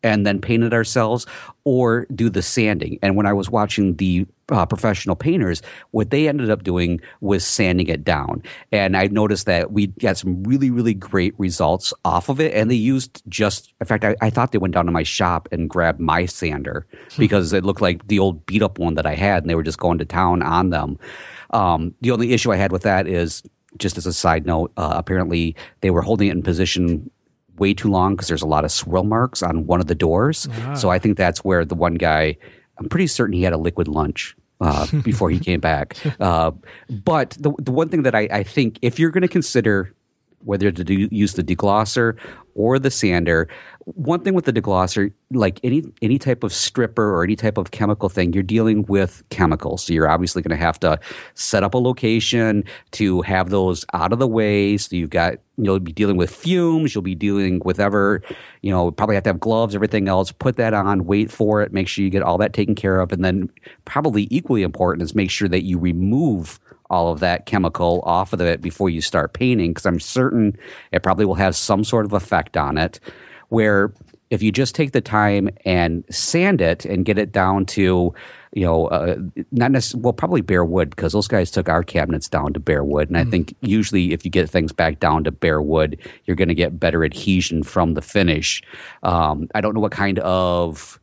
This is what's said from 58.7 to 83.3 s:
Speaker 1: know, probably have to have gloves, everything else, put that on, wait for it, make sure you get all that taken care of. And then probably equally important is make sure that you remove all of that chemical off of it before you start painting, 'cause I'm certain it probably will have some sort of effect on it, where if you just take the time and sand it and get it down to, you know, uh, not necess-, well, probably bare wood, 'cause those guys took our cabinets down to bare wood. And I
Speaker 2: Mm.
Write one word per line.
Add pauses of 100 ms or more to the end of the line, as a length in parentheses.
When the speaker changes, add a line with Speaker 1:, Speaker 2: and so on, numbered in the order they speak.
Speaker 1:
know,
probably
have
to
have
gloves,
everything
else,
put
that
on,
wait
for
it,
make
sure
you
get
all
that
taken
care
of.
And
then (360)
probably
equally
important
is
make
sure
that
you
remove (300)
all
of
that
chemical
off
of
it
before
you
start
painting,
'cause
I'm
certain (340)
it
probably
will
have
some
sort
of
effect
on
it, (520)
where (380)
if
you
just
take
the
time (160)
and
sand
it
and
get
it
down
to, (400)
you
know,
uh, (360)
not
necess-,
well,
probably
bare
wood,
'cause
those
guys
took
our
cabinets
down
to
bare
wood.
And
I
Speaker 2:
Mm.